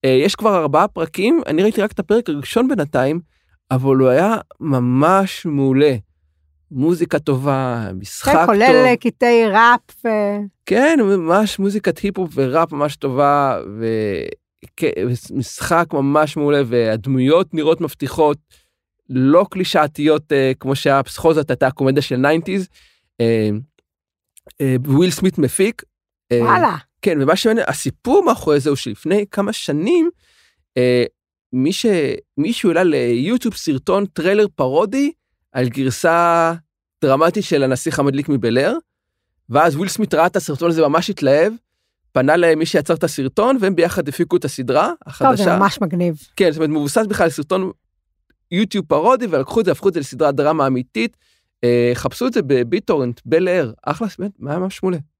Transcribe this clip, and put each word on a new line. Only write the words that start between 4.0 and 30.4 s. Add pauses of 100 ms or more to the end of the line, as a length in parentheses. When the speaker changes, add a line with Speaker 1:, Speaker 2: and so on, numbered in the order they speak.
Speaker 1:
היה (240)
ממש
מעולה. (720)
מוזיקה
טובה, (120)
משחק
Speaker 2:
כן,
Speaker 1:
טוב.
Speaker 2:
כולל,
אה,
קטעי
ראפ
ו- (580)
Speaker 1:
כן,
ממש
מוזיקת
היפ-הופ
וראפ
ממש
טובה, (180)
ו-, (500)
כ-,
משחק
ממש
מעולה,
והדמויות
נראות
מבטיחות, (680)
לא
קלישאתיות,
אה,
כמו
שהפסיכוזה
הייתה
הקומדיה
של
ניינטיז. (520)
אה, (1120)
אה,
וויל
סמית
מפיק, (500)
אה,
Speaker 2:
וואלה. (260)
Speaker 1:
כן,
ומה
שמעניין,
הסיפור
מאחורי
זה
הוא
שלפני
כמה
שנים, (680)